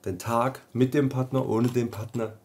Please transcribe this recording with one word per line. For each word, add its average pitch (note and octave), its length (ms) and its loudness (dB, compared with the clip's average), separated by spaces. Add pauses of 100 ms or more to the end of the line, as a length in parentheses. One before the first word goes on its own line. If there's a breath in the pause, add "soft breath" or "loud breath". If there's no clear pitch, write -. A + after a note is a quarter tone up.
Den F2+ 140 -6
Tag A#2 420 -2 (120)
mit B2+ 200 2
dem C#3+ 160 4
Partner, C3 380 0
ohne A#2 220 2
den A#2+ 200 0
Partner. A2 440 -6 (120)